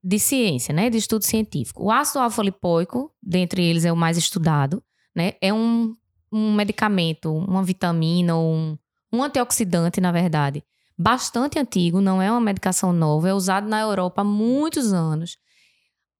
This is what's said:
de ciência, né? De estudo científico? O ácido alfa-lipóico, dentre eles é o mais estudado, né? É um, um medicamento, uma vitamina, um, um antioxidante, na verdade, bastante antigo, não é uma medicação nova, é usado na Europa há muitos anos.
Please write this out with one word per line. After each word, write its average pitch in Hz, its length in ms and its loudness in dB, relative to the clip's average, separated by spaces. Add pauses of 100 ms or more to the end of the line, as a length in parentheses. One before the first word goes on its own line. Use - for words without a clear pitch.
de 190 160 0
ciência, 202 560 0
né? 208 160 2
De 226 80 0
estudo 220 260 -2
científico? - 600 -4
O 202 80 0
ácido 285 280 0
alfa-lipóico, 202 920 -2 (100)
dentre 180 400 0
eles 170 220 2
é 170 80 2
o 165 40 0
mais 165 200 2
estudado, 160 680 0 (320)
né? 170 260 -2
É 190 120 0
um, 226 420 0 (380)
um 214 200 0
medicamento, 202 800 0
uma 190 300 0
vitamina, 170 720 0
um, 160 400 0 (360)
um 240 100 0
antioxidante, 202 800 0
na 180 100 2
verdade, 156 540 0 (340)
bastante 247 600 0
antigo, 185 420 2
não 190 200 2
é 190 100 2
uma 240 100 0
medicação 190 520 0
nova, 160 360 2
é 190 60 2
usado 196 340 -2
na 214 120 -2
Europa 196 400 -2
há 202 40 0
muitos 240 680 0
anos. 160 460 -2 (800)